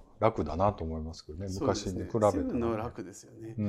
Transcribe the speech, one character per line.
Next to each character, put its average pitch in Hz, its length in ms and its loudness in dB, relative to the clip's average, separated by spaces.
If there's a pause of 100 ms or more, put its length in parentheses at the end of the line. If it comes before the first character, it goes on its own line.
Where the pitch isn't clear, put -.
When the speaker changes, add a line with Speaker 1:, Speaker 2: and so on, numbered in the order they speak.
(180)
Speaker 1:
楽 107 260 4
だ 76 120 -4
な 101 160 6
と - 100 -6
思 80 160 -4
い 78 40 -6
ま 80 120 -8
す - 100 -16
け - 80 -14
ど 80 60 -10
ね、 98 100 -6
Speaker 2:
そ 95 160 -4
う 131 40 4
で 98 80 6
す 98 160 -2
ね。 92 120 -4
Speaker 1:
昔 - 0 -
に - 60 -10
比 - 40 -12
べ 113 60 4
た 107 60 8
ら 101 60 8
ね。 - 60 2
Speaker 2:
セ 269 60 0
ブ 254 100 -2
ン 123 60 2
の 117 120 0
は 110 60 0
楽 113 260 -6
で 92 100 -12
す - 100 -18
よ - 100 -20
ね。 - 220 -10
Speaker 1:
う 107 120 0